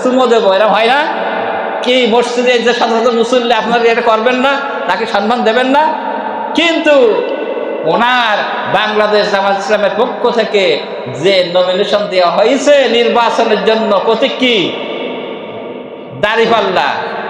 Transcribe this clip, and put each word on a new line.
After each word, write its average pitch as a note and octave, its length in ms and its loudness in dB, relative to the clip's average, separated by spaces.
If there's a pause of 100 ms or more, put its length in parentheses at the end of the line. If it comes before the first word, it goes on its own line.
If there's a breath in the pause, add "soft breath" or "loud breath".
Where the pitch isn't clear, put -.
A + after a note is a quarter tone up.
চুমো B3+ 240 2
দেবো, G#3 260 4
এরকম G3+ 180 2
হয় G#3+ 160 2
না? C#4+ 180 2 (760)
কি B3 300 2
মসজিদে A#3+ 480 2
যে A3+ 140 0
শত B3 160 0
শত A3+ 240 0
মুসল্লি A#3 400 2
আপনারা A3+ 300 0
এটা A#3 180 2
করবেন A#3 340 2
না, C4+ 260 0 (260)
তাকে G3+ 180 -2
সম্মান G#3+ 380 0
দেবেন A#3 240 2
না? C#4+ 420 0 (460)
কিন্তু D4 680 2 (640)
ওনার A3 520 0 (360)
বাংলাদেশ G#3 580 0
জামাত G3 280 0
ইসলামের G3+ 380 0
পক্ষ A#3+ 320 0
থেকে G3+ 500 0 (340)
যে F3 400 2
নমিনেশন F#3 560 0
দেওয়া F3 220 2
হয়েছে C4 580 2
নির্বাচনের A3+ 760 2
জন্য, A3 400 2
প্রতীক A3+ 340 0
কি? A3+ 320 0 (1500)
দাড়িপাল্লা, G#3 680 2 (420)